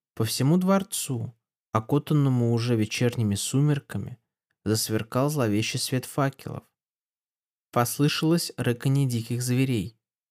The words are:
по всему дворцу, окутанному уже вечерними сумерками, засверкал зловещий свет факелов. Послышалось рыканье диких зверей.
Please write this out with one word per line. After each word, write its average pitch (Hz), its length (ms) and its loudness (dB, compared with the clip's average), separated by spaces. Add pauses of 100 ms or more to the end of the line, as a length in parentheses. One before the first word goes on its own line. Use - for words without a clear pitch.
(140)
по 113 100 -2
всему 135 320 2
дворцу, 180 800 -2 (380)
окутанному 127 840 2
уже 120 200 0
вечерними 113 600 0
сумерками, 131 800 -2 (480)
засверкал 110 640 0
зловещий 113 500 0
свет - 280 -4
факелов. - 580 -6 (1080)
Послышалось 151 840 0
рыканье 135 500 0
диких 120 360 -2
зверей. 123 560 -2 (320)